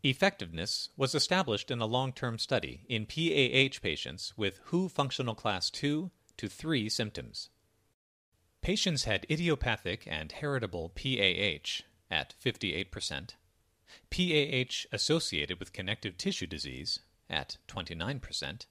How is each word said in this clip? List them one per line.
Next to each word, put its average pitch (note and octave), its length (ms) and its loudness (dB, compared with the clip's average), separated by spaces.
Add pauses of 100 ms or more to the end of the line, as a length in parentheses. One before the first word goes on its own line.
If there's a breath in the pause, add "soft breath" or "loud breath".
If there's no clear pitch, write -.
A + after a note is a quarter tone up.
Effectiveness G#2 920 2
was C3+ 200 2
established D3 560 2
in A#2+ 100 0
a A2+ 40 4
long-term B2 520 0
study G2+ 500 0
in A2 180 0
P E3 280 2
A - 20 4
H C3 460 4
patients D#2 560 -4
with G2 280 0
who F#3 220 2
functional B2+ 480 0
class G2 340 0
two D3+ 420 -2 (260)
to G#2 100 -6
three B2+ 420 0
symptoms. G2+ 600 -4 (1120)
Patients F3 440 2
had G#2 240 2
idiopathic C#3 760 0
and D#2 240 -4
heritable G2 600 -2
P C3 260 -2
A G2+ 40 6
H F2+ 600 2 (280)
at - 260 0
fifty-eight F#2+ 540 -2
percent, - 440 -6 (760 loud breath)
P F3+ 240 0
A D3+ 40 6
H C3 540 0
associated F2+ 680 0
with - 140 -10
connective F#2+ 440 -4
tissue - 300 -2
disease C#2 520 -6 (300)
at - 280 -4 (100)
twenty-nine F2+ 520 -6
percent - 520 -8